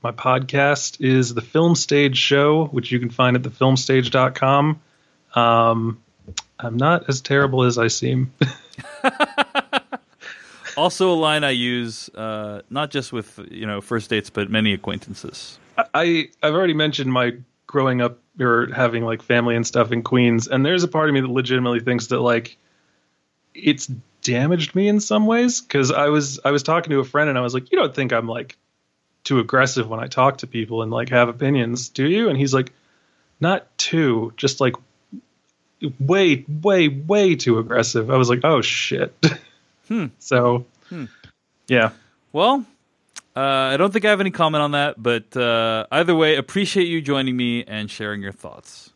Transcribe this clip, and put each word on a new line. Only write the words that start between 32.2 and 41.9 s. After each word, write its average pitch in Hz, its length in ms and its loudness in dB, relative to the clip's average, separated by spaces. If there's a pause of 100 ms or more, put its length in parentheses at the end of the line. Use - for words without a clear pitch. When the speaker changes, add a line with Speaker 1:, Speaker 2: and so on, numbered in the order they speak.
Speaker 1:
And 139 80 0
he's 135 160 0
like, 131 180 0 (680)
"Not 180 280 0 (100)
too, 117 600 0
just, - 220 -2
like, 127 160 2 (1200)
way, 156 480 2
way, 160 400 2
way 165 480 2
too 117 240 2
aggressive." 113 500 0
I 135 80 2
was 127 100 4
like, 120 160 2
"Oh, 151 180 4
shit." - 600 -4
<laughs> 160 60 4 (600)
Speaker 2:
Hmm. 214 160 -4 (120)
Speaker 1:
So, 123 480 0 (220)
Speaker 2:
Hmm. 156 180 -12 (640)
Speaker 1:
yeah. 113 220 2 (420)